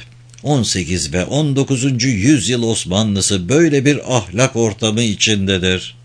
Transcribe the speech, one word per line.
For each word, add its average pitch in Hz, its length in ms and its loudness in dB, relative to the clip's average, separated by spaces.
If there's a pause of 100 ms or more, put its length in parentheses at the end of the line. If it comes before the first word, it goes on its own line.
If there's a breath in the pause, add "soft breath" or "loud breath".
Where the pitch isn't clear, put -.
(440)
on 131 200 0
sekiz 82 500 -4
ve 90 120 0
on 143 300 0
dokuzuncu 131 520 0
yüzyıl 120 560 2
Osmanlısı 98 840 0
böyle 143 360 2
bir 127 320 0
ahlak 107 380 0
ortamı 110 460 0
içindedir. 95 1040 0